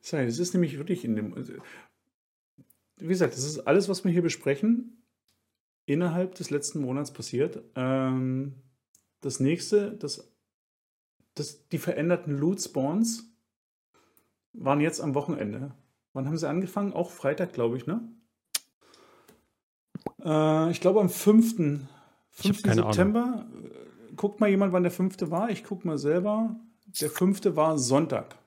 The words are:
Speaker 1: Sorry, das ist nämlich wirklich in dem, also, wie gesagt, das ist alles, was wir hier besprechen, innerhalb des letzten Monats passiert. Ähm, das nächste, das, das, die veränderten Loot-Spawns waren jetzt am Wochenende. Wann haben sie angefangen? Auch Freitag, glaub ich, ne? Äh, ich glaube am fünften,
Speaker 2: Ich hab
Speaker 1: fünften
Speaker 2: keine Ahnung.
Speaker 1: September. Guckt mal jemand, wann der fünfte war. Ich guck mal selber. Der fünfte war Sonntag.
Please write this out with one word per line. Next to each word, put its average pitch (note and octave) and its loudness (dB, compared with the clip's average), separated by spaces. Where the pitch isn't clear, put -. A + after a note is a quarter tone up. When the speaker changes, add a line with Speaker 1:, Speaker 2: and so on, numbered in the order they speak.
Speaker 1:
Sorry, C#3+ -2
das A#2+ -4
ist F3 -2
nämlich D#3+ 0
wirklich E3+ -6
in A2+ 0
dem, G#2+ -6
also, - -12
wie D#3+ -10
gesagt, F3 2
das B2+ -6
ist D3+ -6
alles, F3+ 4
was F#3 -4
wir F#3 4
hier F3 2
besprechen, F3 0
innerhalb F3 0
des - -10
letzten D3 -4
Monats C#3 -4
passiert. - -4
Ähm, C3 -2
das C3+ -6
nächste, F3 2
das, - -10
das, - -10
die E3+ -4
veränderten D#3+ -2
Loot-Spawns E3+ -2
waren C#3+ 0
jetzt D#3+ 0
am C#3+ -2
Wochenende. C3 -4
Wann C3+ -4
haben D#3 -2
sie D3+ -4
angefangen? F#3+ -2
Auch - -4
Freitag, D3+ -2
glaub A#2 0
ich, C3 -8
ne? A3+ -4
Äh, D#3 2
ich E3 -4
glaube F#3+ 6
am F#3 4
fünften, F3+ 4
Speaker 2:
Ich - -
hab - -4
Speaker 1:
fünften G3+ 2
Speaker 2:
keine A2 6
Ahnung. G#2+ 2
Speaker 1:
September. A3 2
Guckt G3+ -4
mal G#3+ 4
jemand, G3 4
wann F3+ 4
der F3 2
fünfte F#3 -2
war. F#3 -2
Ich G3 -4
guck F#3+ -10
mal D#3+ -2
selber. F#3+ 0
Der D3+ -2
fünfte F#3 2
war D#3 4
Sonntag. C3 0